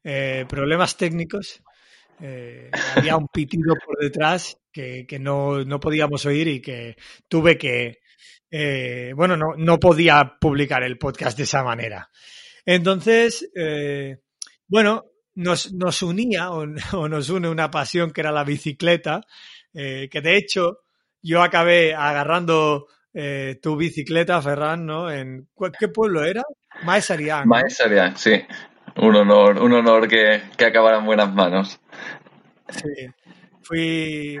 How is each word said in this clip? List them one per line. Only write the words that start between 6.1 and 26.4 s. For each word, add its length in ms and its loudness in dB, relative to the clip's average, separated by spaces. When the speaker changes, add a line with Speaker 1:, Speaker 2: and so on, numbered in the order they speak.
Speaker 1:
oír 220 0
y 140 -4
que 340 -16
tuve 300 4
que, 420 -4
eh, 640 -6
bueno, 220 0
no, 200 -4
no 220 2
podía 600 6
publicar 440 0
el 140 -8
podcast 400 -6
de 60 -4
esa 200 -2
manera. 460 -8
Entonces, 880 0
eh, 640 -6
bueno, 380 2
nos, 380 -4
nos 300 -4
unía 480 -4
o, 160 -8
<laughs> 260 -12
o 160 -4
nos 200 -6
une 200 -4
una 220 -2
pasión 400 -4
que 100 -8
era 100 -4
la 120 -2
bicicleta, 800 -2
eh, 380 -10
que 100 -8
de 160 2
hecho 420 -2
yo 200 2
acabé 540 4
agarrando, 920 0
eh, 480 -8
tu 140 -4
bicicleta, 640 -2
Ferran, 440 -4
¿no? 240 -8
En, 440 -12
¿cu-, 260 -6
qué 80 -2
pueblo 360 -2
era? 200 -4